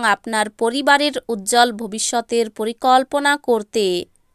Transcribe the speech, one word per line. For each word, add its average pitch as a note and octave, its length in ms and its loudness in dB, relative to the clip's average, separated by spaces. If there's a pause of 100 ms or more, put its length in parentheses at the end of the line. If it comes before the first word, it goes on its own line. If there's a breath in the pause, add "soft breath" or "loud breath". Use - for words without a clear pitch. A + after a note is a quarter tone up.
আপনার G#3+ 420 -2 (120)
পরিবারের C#4 560 2 (140)
উজ্জ্বল A#3+ 440 2
ভবিষ্যতের A#3 760 -4
পরিকল্পনা C4 880 0
করতে A3 460 -2 (500)